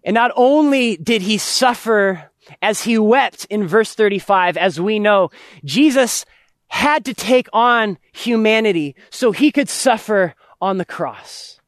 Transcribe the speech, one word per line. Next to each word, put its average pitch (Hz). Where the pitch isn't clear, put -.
And 196
not 233
only 269
did 208
he 214
suffer 208
as 208
he 226
wept 220
in 202
verse 208
thirty-five, 196
as 165
we 214
know, 208
Jesus 226
had 285
to 262
take 247
on 226
humanity 220
so 233
he 294
could 277
suffer 208
on 190
the 175
cross. -